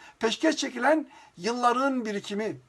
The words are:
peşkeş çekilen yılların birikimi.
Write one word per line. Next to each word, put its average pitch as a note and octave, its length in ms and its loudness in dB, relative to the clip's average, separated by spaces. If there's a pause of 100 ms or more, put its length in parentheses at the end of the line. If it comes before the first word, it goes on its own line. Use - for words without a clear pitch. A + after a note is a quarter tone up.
(200)
peşkeş D4+ 360 0
çekilen C#4 520 0 (300)
yılların A#3+ 680 0
birikimi. G3+ 640 -4